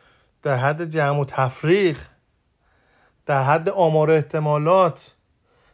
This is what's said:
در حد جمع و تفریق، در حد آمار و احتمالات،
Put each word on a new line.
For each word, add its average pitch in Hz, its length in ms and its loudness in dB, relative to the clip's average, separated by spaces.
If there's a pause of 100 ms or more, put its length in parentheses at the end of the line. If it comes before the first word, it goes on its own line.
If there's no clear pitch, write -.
(420)
در 135 160 -2
حد 151 280 -2
جمع 147 340 -2
و 143 60 -2
تفریق، 156 760 0 (1300)
در 139 180 -2
حد 160 260 0
آمار 160 400 2
و 160 40 4
احتمالات، 156 1040 0 (580)